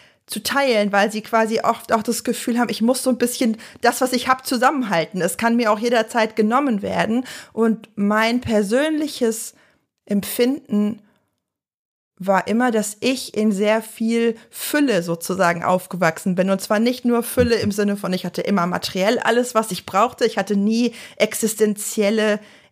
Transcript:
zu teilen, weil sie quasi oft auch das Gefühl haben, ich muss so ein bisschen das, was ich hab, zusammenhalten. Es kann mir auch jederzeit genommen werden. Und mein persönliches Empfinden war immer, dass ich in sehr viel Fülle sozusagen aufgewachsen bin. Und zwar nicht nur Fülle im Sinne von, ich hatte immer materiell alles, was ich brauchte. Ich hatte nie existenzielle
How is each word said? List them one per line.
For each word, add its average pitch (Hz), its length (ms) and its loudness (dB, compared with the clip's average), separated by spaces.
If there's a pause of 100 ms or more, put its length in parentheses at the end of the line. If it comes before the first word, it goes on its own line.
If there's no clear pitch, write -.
(280)
zu 208 140 -10
teilen, 226 500 2
weil 202 200 2
sie 208 100 -6
quasi 220 400 0
oft - 320 0
auch 220 100 0
das 233 200 -4
Gefühl 240 360 -2
haben, 240 100 0
ich 214 120 -6
muss 254 220 2
so 262 80 2
ein 247 60 0
bisschen 240 400 0 (240)
das, 240 200 2
was 254 100 0
ich 247 160 -2
hab, 262 180 0
zusammenhalten. 220 760 0
Es 180 160 -2
kann 233 180 0
mir 233 160 2
auch 208 80 0
jederzeit 226 560 0
genommen 226 460 2
werden. 202 440 -2 (280)
Und 226 420 0
mein 220 460 2
persönliches 240 1120 0 (520)
Empfinden 208 960 -2 (1160)
war 190 300 0
immer, 233 240 2
dass 214 300 -2
ich 262 340 -2
in 214 160 2
sehr 214 320 2
viel 233 520 0 (140)
Fülle 254 540 0
sozusagen 170 600 -2
aufgewachsen 180 720 0
bin. 185 160 2
Und 190 120 0
zwar 214 180 -2
nicht 247 260 0
nur 240 180 2
Fülle 233 320 2
im 208 160 -2
Sinne 202 260 0
von, 190 160 -6
ich 185 120 -4
hatte - 160 -6
immer 190 260 0
materiell 185 520 0
alles, 240 340 0
was 220 180 2
ich - 140 -6
brauchte. 240 400 0
Ich 220 120 -2
hatte 202 180 -2
nie 226 380 2 (240)
existenzielle 214 1200 0 (320)